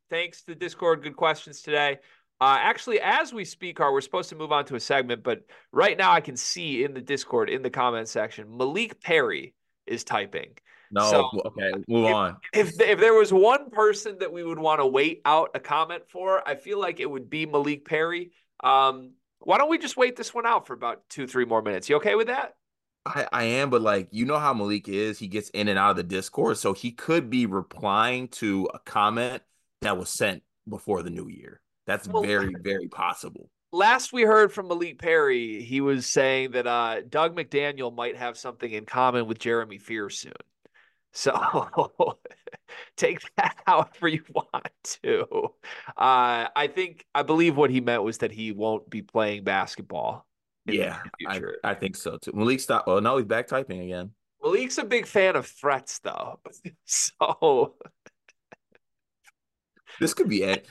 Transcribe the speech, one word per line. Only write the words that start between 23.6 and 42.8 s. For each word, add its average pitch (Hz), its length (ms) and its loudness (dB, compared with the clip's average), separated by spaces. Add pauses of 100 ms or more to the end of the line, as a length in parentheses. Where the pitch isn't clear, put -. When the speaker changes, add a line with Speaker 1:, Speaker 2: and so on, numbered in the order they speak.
Speaker 2:
but, 123 120 4
like, 101 300 0
you 113 140 -2
know 143 120 0
how 147 160 2
Malik 104 360 -2
is. 101 280 -2
He 107 100 -10
gets 101 240 -6
in 104 180 -2
and 95 100 2
out 101 120 6
of 95 40 2
the 92 80 -2
Discord, 95 540 -2
so 98 160 0
he 117 180 -6
could 156 380 0
be 123 160 2
replying 107 840 -2
to 95 440 -2
a - 60 -16
comment 117 600 0 (400)
that 104 160 0
was 90 120 -8
sent 95 340 -2 (240)
before 101 360 -4
the 87 60 -8
new 85 200 -10
year. - 320 -20 (240)
That's 101 200 -4
Speaker 1:
Well, 208 160 -2
Speaker 2:
very, 101 380 0
very 95 300 -4
possible. - 600 -8 (220)
Speaker 1:
last 220 400 2
we 247 120 2
heard 214 280 8
from 202 160 -10
Malik 170 320 -4
Perry, 131 600 2
he 123 180 -4
was 139 260 2
saying 131 460 2
that, 120 160 -2
uh, 117 400 0
Doug 156 260 0
McDaniel 143 640 -4
might 120 220 -6
have 120 200 -8
something 123 320 -10
in 107 160 -8
common 123 400 2
with 110 140 -6
Jeremy 117 380 -2
Fear 104 320 -8
soon. - 240 -14 (800)
So - 180 0
<laughs> - 880 -2 (800)